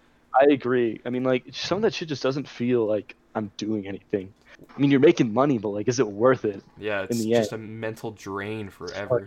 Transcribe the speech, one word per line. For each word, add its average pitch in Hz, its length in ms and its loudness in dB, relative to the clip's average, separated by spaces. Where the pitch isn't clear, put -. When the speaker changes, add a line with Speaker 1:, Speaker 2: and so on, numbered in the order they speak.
Speaker 1:
I 135 120 8
agree. 123 540 0
I 120 40 -8
mean, 127 140 -4
like, 127 300 0
some - 240 -4
of 208 40 -4
that 220 140 0
shit 175 140 -8
just 143 120 -6
doesn't 135 260 -2
feel 120 380 0
like 104 300 -4
I'm 107 240 -6
doing 104 300 -4
anything. 98 440 -6
I - 40 -6
mean, 139 120 4
you're 139 80 6
making 143 340 6
money, 131 240 2
but, 104 120 -4
like, 104 180 -4
is 123 120 2
it 120 80 2
worth 110 380 2
it 98 160 -4
Speaker 2:
Yeah, 104 220 -4
Speaker 1:
in 95 60 -4
Speaker 2:
it's 117 180 -2
Speaker 1:
the 110 80 -2
Speaker 2:
just 113 220 2
Speaker 1:
end? 110 100 -8
Speaker 2:
a - 20 -14
mental 110 460 -8
drain 101 560 -8
Speaker 1:
It's 92 80 -18
Speaker 2:
forever. 98 520 -4